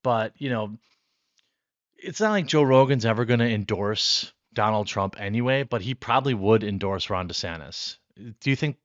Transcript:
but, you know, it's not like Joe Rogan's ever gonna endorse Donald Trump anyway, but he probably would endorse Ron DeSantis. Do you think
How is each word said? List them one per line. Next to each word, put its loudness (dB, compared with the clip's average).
but, 0
you -6
know, -4
it's -12
not 2
like 0
Joe 4
Rogan's 6
ever 2
gonna 4
endorse -2
Donald 0
Trump -2
anyway, -2
but -4
he -6
probably 0
would 4
endorse -4
Ron -4
DeSantis. -10
Do -8
you 4
think -4